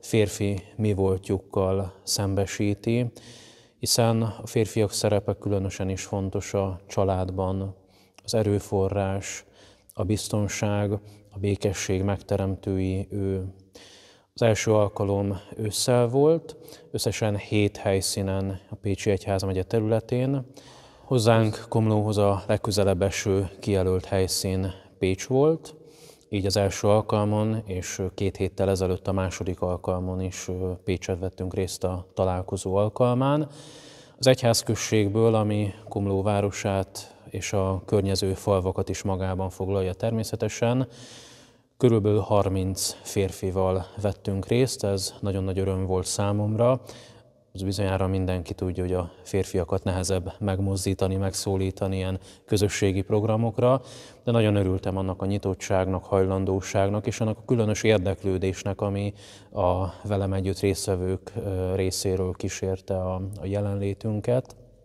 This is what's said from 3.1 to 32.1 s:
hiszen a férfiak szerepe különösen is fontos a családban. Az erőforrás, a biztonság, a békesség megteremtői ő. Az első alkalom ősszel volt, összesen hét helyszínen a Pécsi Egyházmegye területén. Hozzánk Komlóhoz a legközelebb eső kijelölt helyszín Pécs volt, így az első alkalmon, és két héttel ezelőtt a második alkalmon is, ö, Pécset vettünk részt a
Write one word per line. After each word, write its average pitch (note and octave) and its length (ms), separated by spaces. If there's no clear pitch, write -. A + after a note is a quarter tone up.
hiszen A2+ 420
a A2 260
férfiak G#2+ 440
szerepe G#2 460
különösen G2 520
is F#2+ 140
fontos G2 500
a F#2+ 340
családban. F#2+ 880
Az - 100
erőforrás, G2 1120
a G#2+ 100
biztonság, G#2 880
a G2 80
békesség G2 640
megteremtői F#2+ 1040
ő. F#2+ 440
Az - 80
első A2+ 320
alkalom G2+ 640
ősszel A#2+ 520
volt, D3 500
összesen G#2+ 460
hét G#2 400
helyszínen F#2+ 840
a - 60
Pécsi G2+ 340
Egyházmegye F#2+ 540
területén. B2 840
Hozzánk A2+ 680
Komlóhoz G#2+ 480
a G2+ 300
legközelebb G2 540
eső G2 480
kijelölt F#2 460
helyszín F#2+ 680
Pécs F#2+ 280
volt, D3+ 520
így G2 160
az G2 120
első G2+ 300
alkalmon, G#2+ 800
és F#2 360
két G2 240
héttel F#2+ 320
ezelőtt F#2 380
a G2+ 40
második F#2 500
alkalmon F#2 600
is, F#2 260
ö, F#2 240
Pécset F#2 360
vettünk F#2 340
részt F#2+ 300
a F2+ 300